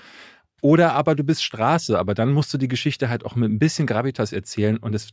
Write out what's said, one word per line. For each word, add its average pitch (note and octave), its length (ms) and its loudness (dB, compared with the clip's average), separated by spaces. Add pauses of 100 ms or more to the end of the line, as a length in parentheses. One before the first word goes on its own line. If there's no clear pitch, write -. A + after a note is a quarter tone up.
(600)
oder D#3+ 320 6
aber D3+ 220 2
du C#3+ 80 -2
bist D3 200 -2
Straße, A#2 540 0
aber F#2 160 0
dann A2+ 200 0
musst D3 200 0
du D3 40 -2
die C3 100 -2
Geschichte B2+ 420 -2
halt A#2+ 160 -4
auch A2+ 100 -8
mit A#2 140 0
ein G#2+ 100 -2
bisschen D#3 280 0
Gravitas G#2 460 -2
erzählen G#2+ 440 -2
und A2 160 -6
das G#2 200 -6